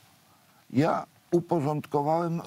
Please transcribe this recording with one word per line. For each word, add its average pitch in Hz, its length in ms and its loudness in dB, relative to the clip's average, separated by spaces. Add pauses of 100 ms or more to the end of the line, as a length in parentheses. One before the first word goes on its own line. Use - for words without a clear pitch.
(720)
ja 147 360 0 (240)
uporządkowałem 160 1160 0